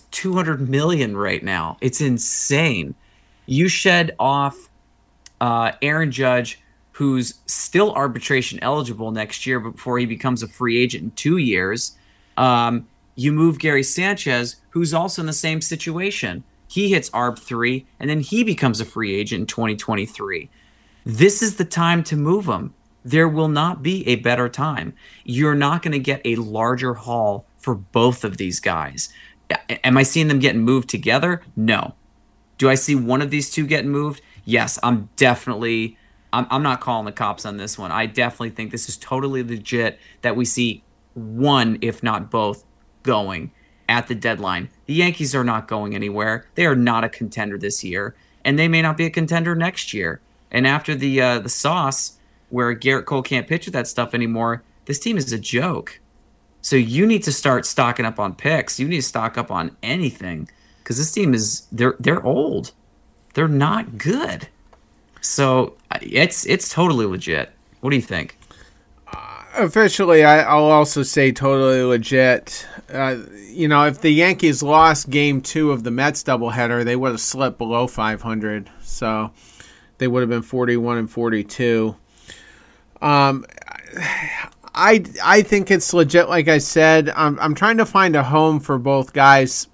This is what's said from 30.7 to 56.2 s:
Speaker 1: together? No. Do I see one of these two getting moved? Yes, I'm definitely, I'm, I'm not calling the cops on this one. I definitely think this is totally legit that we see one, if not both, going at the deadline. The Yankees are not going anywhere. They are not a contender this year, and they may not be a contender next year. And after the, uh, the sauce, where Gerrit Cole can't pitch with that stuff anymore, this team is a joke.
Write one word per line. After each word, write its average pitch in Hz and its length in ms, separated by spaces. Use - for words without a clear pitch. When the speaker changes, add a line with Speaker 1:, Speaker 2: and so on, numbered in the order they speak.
Speaker 1:
together? 151 520
No. 110 380
Do 131 120
I 135 60
see 143 200
one 127 260
of 143 80
these 143 200
two 156 160
getting 139 260
moved? 147 300
Yes, 113 400
I'm 113 320
definitely, 117 840
I'm, 123 160
I'm 139 140
not 131 180
calling 113 240
the 101 80
cops 104 320
on 104 100
this 101 220
one. 90 160
I 113 140
definitely 120 420
think 110 220
this - 180
is - 80
totally 135 440
legit 117 580
that 117 140
we 123 80
see 117 400
one, 117 680
if 113 220
not 107 260
both, 107 360
going 95 480
at 117 200
the 123 80
deadline. 101 540
The 147 100
Yankees 170 380
are 127 120
not 110 240
going 104 260
anywhere. 104 600
They 170 100
are 143 100
not 120 300
a 110 40
contender 104 480
this 101 280
year, 98 300
and 143 160
they 165 80
may 165 140
not 156 160
be 165 80
a 160 40
contender 165 460
next 170 380
year. 87 260
And 127 160
after 151 260
the, 135 280
uh, 123 180
the 113 100
sauce, 147 640
where 120 240
Gerrit 120 300
Cole 135 180
can't 127 240
pitch 165 200
with 175 80
that 123 140
stuff - 260
anymore, 117 500
this 143 140
team 226 180
is 131 160
a 113 40
joke. 131 600